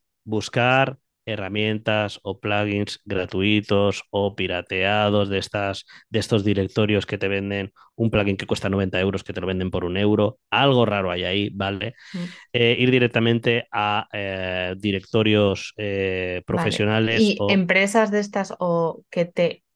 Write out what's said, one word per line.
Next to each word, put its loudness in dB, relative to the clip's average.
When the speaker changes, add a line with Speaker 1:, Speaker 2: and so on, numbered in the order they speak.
Speaker 1:
buscar 0
herramientas -2
o -8
plugins -2
gratuitos 0
o -2
pirateados 0
de -2
estas, -6
de -2
estos 0
directorios 0
que -6
te -2
venden -4
un 0
plugin 2
que -10
cuesta -2
noventa 2
euros, 0
que -12
te -6
lo -4
venden -2
por -2
un -4
euro. 2
Algo 4
raro -2
hay -4
ahí, 0
¿vale? -4
Speaker 2:
Mm. -8
Speaker 1:
Eh, 4
ir 4
directamente 2
a, -2
eh, -6
directorios, 2
eh, -4
Speaker 2:
Vale. 0
Speaker 1:
profesionales 2
Speaker 2:
¿Y -6
Speaker 1:
o 0
Speaker 2:
empresas 2
de 0
estas -6
o -2
que 0
te, -2